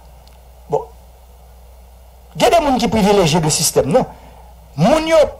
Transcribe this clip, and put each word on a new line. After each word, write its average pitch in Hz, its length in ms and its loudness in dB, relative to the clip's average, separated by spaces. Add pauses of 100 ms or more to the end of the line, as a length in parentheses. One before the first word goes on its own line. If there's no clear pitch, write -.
(680)
bon, - 140 -4 (1500)
gen 277 160 2
de 330 140 4
moun 262 160 -2
ki 226 100 -2
privileje 196 500 2
de 151 120 -2
sistèm, 139 400 -2
non. 240 120 2 (680)
Moun 294 320 0
yo, 320 120 2 (200)